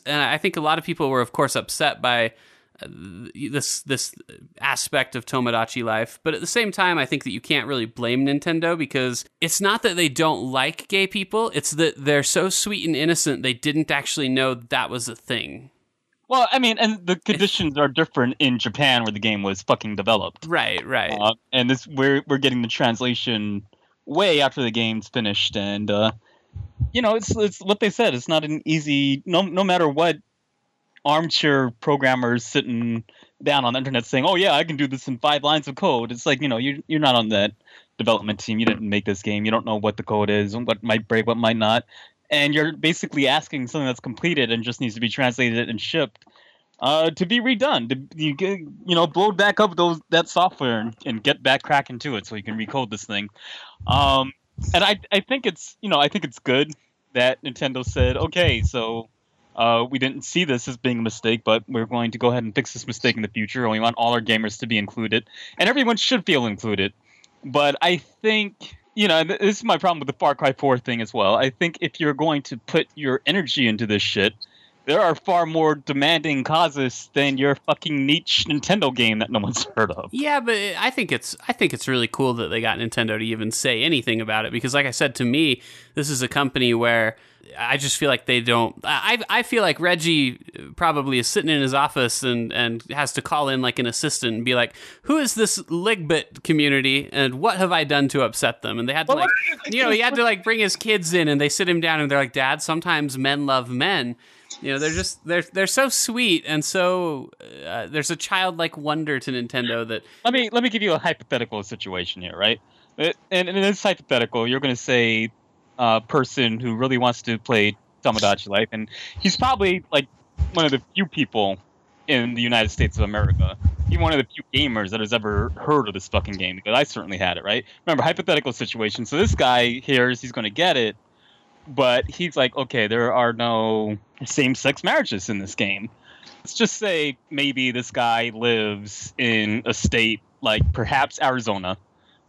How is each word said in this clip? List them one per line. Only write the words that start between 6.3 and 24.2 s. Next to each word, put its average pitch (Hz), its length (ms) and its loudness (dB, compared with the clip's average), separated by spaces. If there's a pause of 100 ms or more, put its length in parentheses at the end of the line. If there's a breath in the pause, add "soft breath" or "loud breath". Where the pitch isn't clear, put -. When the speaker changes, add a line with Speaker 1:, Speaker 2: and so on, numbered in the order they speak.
Speaker 1:
at - 40 -6
the 170 80 -6
same 220 240 0
time, 180 260 0
I 139 80 0
think 143 200 -4
that 127 60 -6
you 92 100 -8
can't 135 260 -2
really 127 180 -2
blame 120 400 -2
Nintendo 165 520 0
because 127 480 -2 (160)
it's - 180 0
not 196 240 2
that 185 140 0
they 170 120 4
don't 131 420 0
like 135 360 -2
gay 196 180 0
people. 208 480 -2
It's - 180 -2
that 156 260 2
they're 143 260 2
so 180 260 2
sweet 190 380 -2
and 156 80 0
innocent, 156 480 0
they 127 100 0
didn't 147 380 -2
actually 139 380 -2
know 131 240 2
that 120 360 -4
was 120 200 -6
a 113 80 -10
thing. 123 540 -8 (580)
Speaker 2:
Well, 247 220 4
I 262 80 4
mean, 226 180 2
and 214 300 0
the 180 60 2
Speaker 1:
It's 175 100 -4
Speaker 2:
conditions 170 540 0
are 147 100 6
different 135 520 0
in 123 200 2
Japan 127 440 2
where 107 100 -2
the 104 60 -6
game 104 240 0
was 98 180 -2
fucking 110 340 -2
developed. 98 500 -2
Speaker 1:
Right, 135 400 -2
right. 107 320 -2
Speaker 2:
Uh, 107 180 2 (180)
and 123 160 2
this, 131 180 -2
we're, 139 400 2
we're 143 100 2
getting 131 240 0
the 117 60 -2
translation 113 1000 -2 (400 soft breath)
way 160 360 2